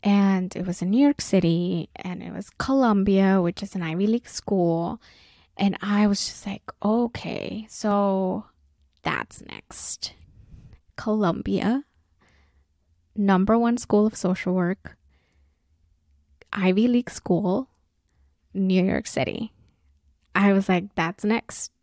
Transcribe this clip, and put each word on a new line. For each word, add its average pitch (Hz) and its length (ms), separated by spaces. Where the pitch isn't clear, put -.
And 196 480
it 185 140
was 175 140
in 180 80
New 233 120
York 285 200
City, 175 720
and - 260
it - 120
was - 240
Columbia, 196 840
which 170 220
is 196 100
an 185 80
Ivy 170 240
League 226 220
school. 170 720
And 196 260
I 208 260
was 202 180
just - 200
like, - 180
"Okay, 220 840
so 196 760
that's - 400
next." - 680
Columbia, 214 880
number 196 420
one 233 200
school 214 280
of 214 120
social 185 360
work, 180 440
Ivy 196 380
League 240 200
school, 202 600
New 190 300
York - 240
City. - 460
I 196 160
was 196 160
like, 185 280
"That's 165 280
next. - 480